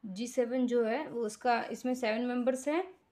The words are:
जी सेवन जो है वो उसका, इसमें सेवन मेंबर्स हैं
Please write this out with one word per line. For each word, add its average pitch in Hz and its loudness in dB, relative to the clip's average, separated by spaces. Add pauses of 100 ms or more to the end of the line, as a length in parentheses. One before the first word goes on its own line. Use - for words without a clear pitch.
जी 202 -8
सेवन 247 0
जो 240 4
है 254 0
वो 240 -6
उसका, 233 0
इसमें 254 -2
सेवन 226 0
मेंबर्स 247 0
हैं 349 -2 (180)